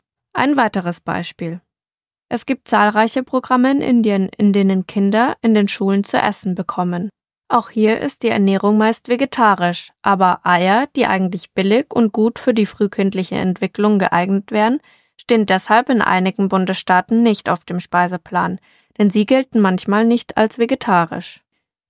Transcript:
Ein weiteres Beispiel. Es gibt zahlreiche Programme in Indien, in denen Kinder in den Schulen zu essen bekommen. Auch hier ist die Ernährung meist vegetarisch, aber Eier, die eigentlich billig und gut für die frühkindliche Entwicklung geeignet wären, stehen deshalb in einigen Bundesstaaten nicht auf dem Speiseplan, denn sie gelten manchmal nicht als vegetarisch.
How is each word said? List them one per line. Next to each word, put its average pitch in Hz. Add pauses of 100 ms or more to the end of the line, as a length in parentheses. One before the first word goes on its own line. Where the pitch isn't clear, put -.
(320)
Ein 277
weiteres 190
Beispiel. 175 (680)
Es 240
gibt -
zahlreiche 214
Programme 254
in 277
Indien, 208
in 202
denen 196
Kinder 214
in 226
den 208
Schulen 196
zu -
essen 190
bekommen. 180 (400)
Auch 233
hier 214
ist -
die 226
Ernährung 202
meist 220
vegetarisch, 226 (100)
aber 185
Eier, 185
die -
eigentlich 190
billig 202
und 226
gut 220
für 247
die 214
frühkindliche 196
Entwicklung 196
geeignet 190
wären, 220 (380)
stehen 220
deshalb 214
in 233
einigen 185
Bundesstaaten 190
nicht 226
auf 175
dem 180
Speiseplan, 180 (380)
denn 208
sie 208
gelten 262
manchmal 196
nicht 233
als 220
vegetarisch. 190 (480)